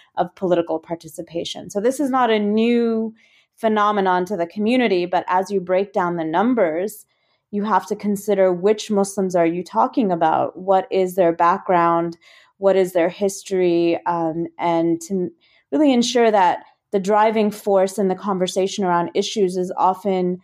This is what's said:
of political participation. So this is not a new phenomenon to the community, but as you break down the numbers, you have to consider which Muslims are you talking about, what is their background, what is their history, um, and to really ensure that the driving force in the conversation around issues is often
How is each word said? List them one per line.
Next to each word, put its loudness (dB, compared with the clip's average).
of -4
political -2
participation. -12
So -6
this -2
is -2
not 2
a 2
new 0
phenomenon 2
to -6
the -2
community, 0
but -2
as 0
you -2
break -2
down -2
the -4
numbers, -2
you -4
have 0
to -6
consider 0
which -2
Muslims -2
are 4
you -2
talking 0
about, 0
what 0
is 0
their 2
background, 2
what 4
is 2
their 2
history, 0
um, -4
and 0
to -4
really 4
ensure 2
that 2
the 0
driving 2
force 0
in 2
the 0
conversation -2
around 0
issues -2
is -4
often 0